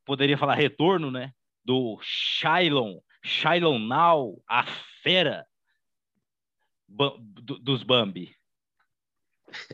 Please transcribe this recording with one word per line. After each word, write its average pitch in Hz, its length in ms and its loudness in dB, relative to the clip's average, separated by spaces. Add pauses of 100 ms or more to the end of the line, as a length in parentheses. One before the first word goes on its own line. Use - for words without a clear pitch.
poderia 139 320 0
falar 139 180 0
retorno, 151 560 0
né, 131 220 -10 (300)
do 123 380 -2
Shailon, 147 960 0 (220)
Shailon 160 580 0
Now, 135 680 2
a 123 180 0 (380)
fera 147 420 0 (1400)
ba-, 123 320 -4
do, 117 400 -14
dos 123 240 -4
Bambi. 98 500 -2 (1400)